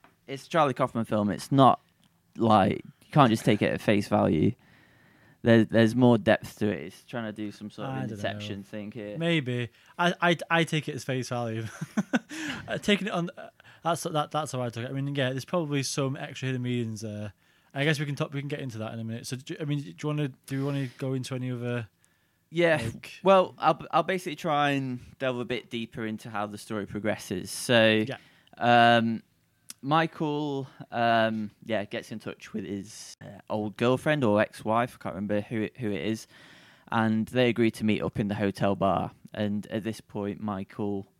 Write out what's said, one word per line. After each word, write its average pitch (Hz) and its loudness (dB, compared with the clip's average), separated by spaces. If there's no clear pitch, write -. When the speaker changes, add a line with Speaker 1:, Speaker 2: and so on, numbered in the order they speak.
Speaker 1:
it's 135 -12
a - -20
Charlie 147 4
Kaufman 123 -2
film. 104 2
It's - -4
not, 135 8
like, 107 4
you - -20
can't 135 8
just 113 0
take 107 4
it 101 2
at - -4
face 104 2
value. 104 4
There, 113 6
there's 113 4
more 123 8
depth - 2
to 104 0
it. 95 -2
It's - -16
trying 120 -10
to 107 -8
do 107 -8
some 104 -14
sort 107 -10
of 135 -8
Speaker 2:
I 131 -6
don't 107 -8
Speaker 1:
Inception 104 -6
Speaker 2:
know. - -12
Speaker 1:
thing 107 -12
here. 104 -10
Speaker 2:
Maybe. 127 -2
I, 175 2
I, 175 4
I 165 4
take 151 -4
it 151 -4
as 135 -8
face 127 -4
value. 113 -4
<laughs> - -18
Uh, - -4
taking 190 0
it - -10
on, 170 -2
uh, - -16
that's, 165 -2
that, 151 -2
that's 151 -4
how 127 -4
I 120 -4
took 117 -6
it. 131 -8
I 135 -10
mean, 139 -4
yeah, 135 0
there's 131 -6
probably 147 -2
some 135 -4
extra 131 -10
hidden 131 -4
meanings 120 -4
there. 104 -10
I 135 -2
guess 151 2
we 151 -6
can 143 -6
talk, 156 -4
we 139 -6
can 143 -8
get 143 -8
into 123 -8
that 110 -8
in 113 -8
a 113 -8
minute. 113 -8
So, 135 -8
do, 131 -12
I 160 -8
mean, 147 -2
do 143 -10
you 85 -10
wanna, 147 -2
do 135 -4
we 135 -2
wanna 139 -2
go 131 -6
into 131 -6
any 127 -6
other, 120 -4
Speaker 1:
Yeah. 165 2
Speaker 2:
like - -10
Speaker 1:
Well, 185 6
I'll, 156 0
I'll 165 2
basically 180 -4
try 147 2
and 135 -2
delve 127 -2
a 123 -4
bit 123 -6
deeper 113 -6
into 110 -8
how 104 -4
the 104 -8
story 104 -6
progresses. 98 -4
So, 110 4
Speaker 2:
Yeah. 113 -8
Speaker 1:
um, 117 6
Michael, 147 -2
um, 113 2
yeah, 104 -2
gets - -10
in 113 -10
touch - -12
with 101 -6
his, 98 -10
uh, 95 -18
old 107 -4
girlfriend 131 2
or 104 4
ex-wife, 113 -2
I - -20
can't 92 -10
remember 104 -4
who 110 -6
it, 95 -6
who 113 -6
it 87 -4
is, 110 -4
and 110 2
they 123 2
agree 117 2
to - -6
meet 107 2
up - -4
in 104 0
the 101 -2
hotel 101 0
bar. 90 0
And 104 -4
at 110 -6
this 107 -8
point, 101 -8
Michael, 101 -6